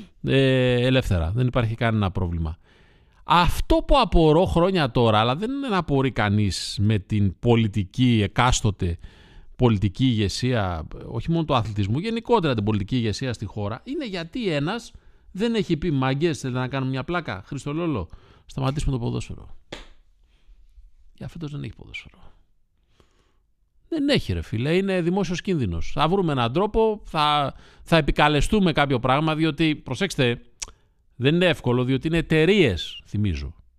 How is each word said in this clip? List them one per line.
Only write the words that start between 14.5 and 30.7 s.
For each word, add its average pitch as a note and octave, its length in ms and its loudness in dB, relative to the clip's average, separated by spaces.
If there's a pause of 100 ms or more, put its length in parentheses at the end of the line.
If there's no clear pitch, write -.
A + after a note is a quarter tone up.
ένας D#3+ 400 -4 (400)
δεν A3+ 240 -2
έχει E3+ 220 0
πει, E3+ 140 -4
«Μάγκες, C#3 480 0
θέλετε B2+ 200 -4
να B2+ 80 -2
κάνουμε C3 240 -4
μια C3 120 -4
πλάκα; C#3+ 420 -6
Χριστολόλο, D3 640 -6 (360)
σταματήσουμε C#3+ 460 -4
το B2+ 80 -4
ποδόσφαιρο». A#2+ 500 -8 (1600)
Για - 140 -16
φέτος D3 240 -12
δεν C#3+ 120 -10
έχει A#2+ 120 -10
ποδόσφαιρο. - 420 -18 (1700)
Δεν D4 200 -2
έχει, F#3+ 240 0
ρε E2+ 80 -2
φίλε, B2+ 340 -2
είναι F#3+ 260 0
δημόσιος F#3 400 -2
κίνδυνος. A2+ 520 -2
Θα D3 140 0
βρούμε F3 240 2
έναν B2 220 0
τρόπο, G#3+ 500 0
θα, D3 500 0 (300)
θα - 140 2
επικαλεστούμε D3+ 760 4
κάποιο C#3 280 2
πράγμα, D3 360 2
διότι, D#3 400 0
προσέξτε, B2+ 680 -2 (800)